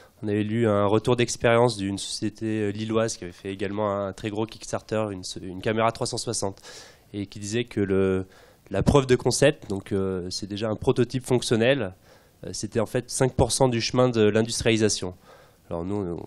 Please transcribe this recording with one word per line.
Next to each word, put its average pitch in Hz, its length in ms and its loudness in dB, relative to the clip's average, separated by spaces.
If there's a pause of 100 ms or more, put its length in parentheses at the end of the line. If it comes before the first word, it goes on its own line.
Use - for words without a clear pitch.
(220)
On 107 60 -6
avait 104 160 0
lu 110 240 0
un 101 180 4
retour 110 300 2
d'expérience 117 640 2
d'une 98 200 -2
société, - 480 -6
euh, 110 240 -2
lilloise 110 460 -2
qui - 80 -14
avait 87 80 -10
fait 98 220 -10
également 101 360 -2
un 98 220 -2
très 107 180 -8
gros 104 160 -4
Kickstarter, - 680 -6
une, 92 120 -10 (180)
une 92 200 -10
caméra 110 320 2
trois 127 120 -6
cent 117 120 -6
soixante, 104 420 -6 (540)
et 101 140 -6
qui - 120 -16
disait 104 240 -4
que - 160 -6
le, 95 480 2 (440)
la 98 120 0
preuve 135 240 6
de 127 80 6
concept, 135 540 2
donc, 98 220 -6
euh, 95 380 -2
c'est 92 180 -8
déjà 101 220 -4
un 107 60 -2
prototype 127 500 0
fonctionnel, 117 680 2 (500)
euh, 90 80 -10
c'était - 260 -4
en 107 60 0
fait - 240 -4
cinq 131 240 2
pour 123 180 2
cent 135 160 4
du 117 140 0
chemin 123 280 2
de 113 120 2
l'industrialisation. 107 920 2 (540)
Alors 85 160 -6
nous, 92 420 -4